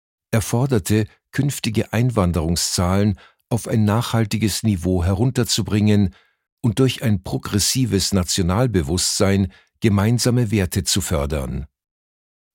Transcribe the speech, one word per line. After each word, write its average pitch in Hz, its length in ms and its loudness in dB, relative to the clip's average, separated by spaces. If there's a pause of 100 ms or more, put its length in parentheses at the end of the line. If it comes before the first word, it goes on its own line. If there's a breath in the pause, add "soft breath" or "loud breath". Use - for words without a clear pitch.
(320)
Er 110 100 2
forderte, 117 640 0 (260 soft breath)
künftige 117 600 -2
Einwanderungszahlen 95 1300 0 (300 soft breath)
auf 113 180 -4
ein 110 160 0
nachhaltiges 107 800 0
Niveau 92 400 0
herunterzubringen 104 1120 0 (460 soft breath)
und 113 180 0
durch 135 240 2
ein 104 180 0
progressives 104 920 -2
Nationalbewusstsein 95 1400 0 (300 soft breath)
gemeinsame 113 680 2
Werte 95 320 0
zu - 180 -2
fördern. 71 640 -4 (880)